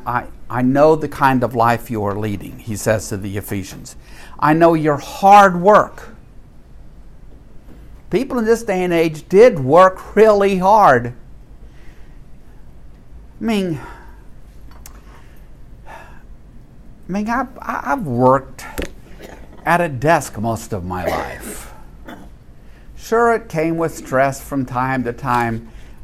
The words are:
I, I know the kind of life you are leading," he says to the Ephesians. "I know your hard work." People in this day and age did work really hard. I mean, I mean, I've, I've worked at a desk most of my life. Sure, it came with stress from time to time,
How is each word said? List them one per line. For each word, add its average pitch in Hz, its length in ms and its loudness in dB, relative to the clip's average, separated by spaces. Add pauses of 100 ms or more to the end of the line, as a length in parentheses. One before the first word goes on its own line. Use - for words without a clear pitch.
I, 120 200 -4 (240)
I 123 120 -4
know 143 360 4
the 151 100 -6
kind 135 340 0
of 120 140 -2
life 117 340 0
you 107 140 -4
are 101 160 -4
leading," 104 400 -8
he 110 160 -10
says 107 340 -2
to 107 80 -6
the 98 200 -8
Ephesians. - 580 -10 (440)
"I 147 120 2
know 165 220 4
your 151 240 0
hard 196 640 6
work." 190 480 4 (2000)
People 262 300 -2
in 220 60 -2
this 226 180 2
day 185 200 -2
and 180 80 -2
age 160 380 0
did 208 300 6
work 175 580 4
really 202 400 4
hard. 165 560 4 (2250)
I - 60 -10
mean, 190 340 -2 (2000)
I - 40 -18 (1160)
mean, 208 220 -6
I've, 254 320 -6
I've 262 440 -6
worked 127 600 2 (1000)
at 170 140 2
a 175 80 -2
desk 143 500 0
most 113 360 -6
of 92 100 -6
my 90 220 -8
life. - 600 -8 (1300)
Sure, 233 360 0
it 226 160 -4
came 160 280 -2
with 165 180 -4
stress 135 480 -2
from 139 220 -6
time 127 400 -4
to 120 80 -4
time, 120 560 -4 (340)